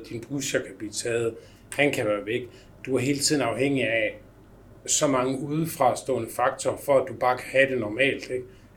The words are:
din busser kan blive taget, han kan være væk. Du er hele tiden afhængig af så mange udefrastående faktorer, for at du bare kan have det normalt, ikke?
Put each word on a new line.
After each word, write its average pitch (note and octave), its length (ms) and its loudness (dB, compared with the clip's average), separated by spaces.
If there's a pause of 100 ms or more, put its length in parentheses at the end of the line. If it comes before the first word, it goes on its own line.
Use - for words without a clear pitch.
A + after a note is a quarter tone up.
din A#2 200 -8
busser C3+ 300 -2
kan G2+ 180 -10
blive G#2 140 -8
taget, A#2 420 0 (400)
han C#3+ 180 2
kan B2 140 -2
være G2+ 200 -2
væk. A#2+ 160 -2 (440)
Du C3 100 -2
er B2+ 40 4
hele C#3 200 0
tiden D3 220 2
afhængig B2 420 0
af A2 360 0 (640)
så - 220 2
mange C3 320 2
udefrastående C#3 880 0
faktorer, B2+ 480 0
for C#3 220 4
at B2+ 80 -2
du A#2+ 60 -8
bare B2 240 2
kan - 140 -8
have C3 180 4
det C3 100 -2
normalt, A#2 500 0
ikke? B2+ 160 -6 (320)